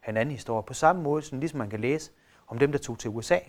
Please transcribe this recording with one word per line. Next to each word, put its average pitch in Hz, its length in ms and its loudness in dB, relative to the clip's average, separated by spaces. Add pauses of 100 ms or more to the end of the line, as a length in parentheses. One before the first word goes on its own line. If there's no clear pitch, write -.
en 110 100 -2
anden 135 180 0
historie. 113 280 -2
På 123 100 -10
samme 170 280 4
måde, 151 200 0
sådan 139 180 -8
ligesom 147 180 -4
man 110 120 -4
kan 107 100 -6
læse 139 320 -2 (360)
om 113 100 -8
dem, 143 140 6
der 143 80 2
tog 117 200 -8
til 117 100 -6
U 110 120 -4
S - 100 0
A. 175 180 6